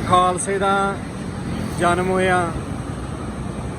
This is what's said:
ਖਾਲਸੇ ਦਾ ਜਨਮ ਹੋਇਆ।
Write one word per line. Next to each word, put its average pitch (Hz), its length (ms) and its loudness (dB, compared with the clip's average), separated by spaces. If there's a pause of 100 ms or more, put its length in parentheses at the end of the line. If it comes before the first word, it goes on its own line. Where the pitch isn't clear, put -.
ਖਾਲਸੇ 180 500 4
ਦਾ 196 360 2 (840)
ਜਨਮ 175 300 4
ਹੋਇਆ। 185 280 4 (1400)